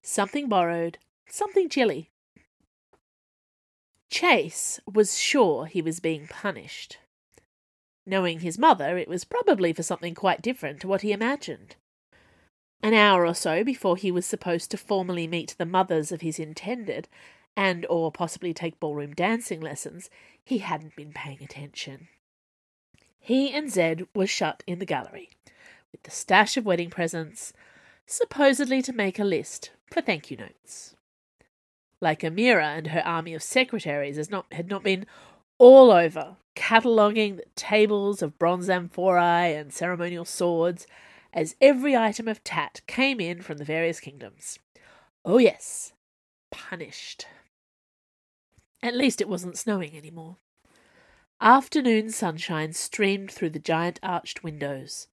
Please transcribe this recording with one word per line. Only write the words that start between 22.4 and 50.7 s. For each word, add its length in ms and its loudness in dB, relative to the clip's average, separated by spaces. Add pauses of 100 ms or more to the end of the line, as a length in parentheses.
He 320 0
and 200 -6
Zed 440 -2
were 140 0
shut 380 -4
in 120 -8
the 80 -10
gallery, 440 -8 (640)
with 120 -20
the 80 -18
stash 440 2
of 80 -2
wedding 240 0
presents, 640 -8 (540)
supposedly 720 2
to 120 -6
make 260 -2
a 60 -2
list 480 -4 (180)
for 120 -2
thank 280 -4
you 60 -12
notes. 580 -20 (1040)
Like 220 -2
Amira 560 2
and 120 -8
her 180 -2
army 260 -4
of 100 -10
secretaries 760 -2
has 120 -6
not, 220 -8
had 160 -8
not 140 -6
been 240 -2 (520)
all 320 12
over, 460 4 (180)
cataloguing 840 2
the 80 -16 (120)
tables 640 2
of 180 -6
bronze 300 0
amphorae 840 2
and 180 -10
ceremonial 540 -6
swords, 600 -2 (460)
as 260 -6
every 380 6
item 320 -2
of 160 -8
tat 420 -6
came 320 -2
in 220 -6
from 160 -10
the 80 -10
various 340 -2
kingdoms. 600 -18 (640)
Oh 140 4
yes, 560 0 (560)
punished. 760 -14 (1600)
At 120 -4
least 280 0
it 60 -4
wasn't 280 -8
snowing 400 -6
anymore. 400 -18 (1040)